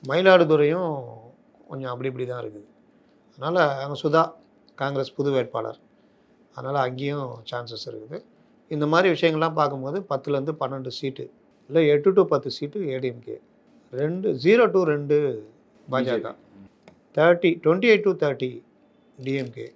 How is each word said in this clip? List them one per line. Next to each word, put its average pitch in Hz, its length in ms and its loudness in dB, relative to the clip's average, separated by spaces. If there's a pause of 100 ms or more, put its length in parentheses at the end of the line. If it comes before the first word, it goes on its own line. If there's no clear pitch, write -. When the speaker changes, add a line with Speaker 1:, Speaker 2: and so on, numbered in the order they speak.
Speaker 1:
மயிலாடுதுறையும் 165 880 4 (800)
கொஞ்சம் 135 220 -8
அப்படி 127 180 -6
இப்படி 127 160 -8
தான் 123 160 -8
இருக்குது. 104 240 -16 (720)
அதனால 156 180 -2 (260)
அங்க 143 200 -6
சுதா 156 200 4 (560)
காங்கிரஸ் 135 380 -4
புது 143 200 -2
வேட்பாளர், 117 420 -4 (800)
அதனால 131 240 -6
அங்கேயும் 131 480 -4 (220)
சான்சஸ் 117 400 -12
இருக்குது. 113 280 -14 (520)
இந்த 147 160 -2
மாதிரி 170 280 4
விஷயங்கள்லாம் 160 460 0
பார்க்கும்போது 139 380 -2 (120)
பத்துலேருந்து 139 500 -4
பன்னெண்டு 131 380 -8
சீட்டு, 131 260 -8 (460)
இல்ல 160 100 2 (140)
எட்டு 147 180 4
to 185 100 6 (100)
பத்து 139 180 -2
சீட்டு 147 280 -8 (100)
ஏ 131 100 -4
டி 131 160 -4
எம் 117 120 -20
கே, 110 100 -12 (560)
ரெண்டு, 165 360 -4 (160)
ஜீரோ 226 200 6 (100)
to 185 100 6
ரெண்டு 147 320 0 (760)
பாஜக, 127 160 0
Speaker 2:
பி 127 40 -2
ஜே 117 80 0
பி. 113 140 -8 (840)
Speaker 1:
தேர்ட்டி, 170 340 4 (120)
ட்வென்டி 185 300 2
எயிட் 208 140 4
to 190 60 2 (100)
தேர்ட்டி 135 280 -2 (680)
டி 131 140 -6 (100)
எம் 117 120 -10
கே. 117 220 -14